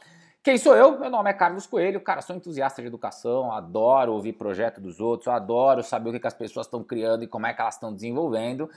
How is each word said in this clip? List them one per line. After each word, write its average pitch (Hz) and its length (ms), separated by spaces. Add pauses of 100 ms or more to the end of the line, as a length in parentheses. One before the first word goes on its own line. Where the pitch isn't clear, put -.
(440)
Quem 262 140
sou 277 160
eu? 262 240
Meu 269 100
nome 208 220
é - 20
Carlos 190 360
Coelho, 190 320
cara, 170 200
sou 180 140
entusiasta 135 480
de 120 60
educação, 120 640
adoro 110 600
ouvir 107 200
projeto 104 480
dos 92 180
outros, 117 300
adoro 120 560
saber 113 260
o - 20
que 120 60
que 120 80
as 113 80
pessoas 110 320
tão 117 160
criando 113 400
e 113 60
como 110 180
é 117 80
que - 60
elas 113 180
tão 110 160
desenvolvendo, 120 840